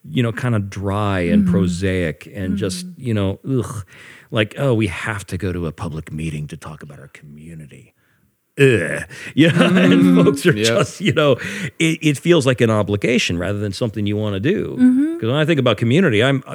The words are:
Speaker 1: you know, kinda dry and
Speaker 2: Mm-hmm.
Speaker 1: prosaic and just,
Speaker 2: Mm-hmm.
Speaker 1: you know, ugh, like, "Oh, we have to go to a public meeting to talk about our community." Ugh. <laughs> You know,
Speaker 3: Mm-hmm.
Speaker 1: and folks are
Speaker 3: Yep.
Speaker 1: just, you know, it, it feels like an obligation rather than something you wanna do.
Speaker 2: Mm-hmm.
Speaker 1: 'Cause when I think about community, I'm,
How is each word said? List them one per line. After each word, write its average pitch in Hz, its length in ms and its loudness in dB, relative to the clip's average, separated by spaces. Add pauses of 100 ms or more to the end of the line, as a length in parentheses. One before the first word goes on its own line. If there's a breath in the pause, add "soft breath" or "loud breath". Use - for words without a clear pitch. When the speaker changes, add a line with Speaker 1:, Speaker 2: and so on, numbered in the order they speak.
Speaker 1:
you 127 140 -2
know, 117 100 0
kinda 117 280 -2
dry 98 600 -2
and 87 240 2
Speaker 2:
Mm-hmm. 92 80 2
Speaker 1:
prosaic 90 800 -2
and 98 240 -4
just, 92 300 -6
Speaker 2:
Mm-hmm. 165 160 -16
Speaker 1:
you 120 120 -2
know, 98 340 -2
ugh, 107 360 -4 (460 loud breath)
like, 110 280 -2
"Oh, 135 160 2
we 110 140 2
have 104 400 -8
to 98 100 -6
go 92 140 -4
to 85 140 -4
a 76 60 -6
public 78 400 -10
meeting 76 360 -6
to 82 80 -12
talk 78 280 -16
about 71 160 -20
our 69 80 -20
community." 76 840 -20 (640)
Ugh. 87 440 2 (160)
<laughs> - 160 -16
You 156 140 8
know, - 60 2 (160)
Speaker 3:
Mm-hmm. 185 220 4
Speaker 1:
and 180 340 6
folks - 180 0
are 180 100 4
Speaker 3:
Yep. 104 120 0
Speaker 1:
just, 120 340 0
you 202 140 0
know, 143 220 4 (420 loud breath)
it, 160 240 0
it 151 160 0
feels 170 260 4
like 131 160 0
an 117 80 4
obligation 104 680 0
rather 98 200 -4
than 104 140 -4
something 104 340 -4
you 104 120 -2
wanna 104 220 -4
do. 101 380 -2
Speaker 2:
Mm-hmm. 269 400 4
Speaker 1:
'Cause 117 100 -4
when 127 80 0
I 156 100 0
think 156 140 0
about 123 180 2
community, 120 440 2
I'm, 135 200 0 (120)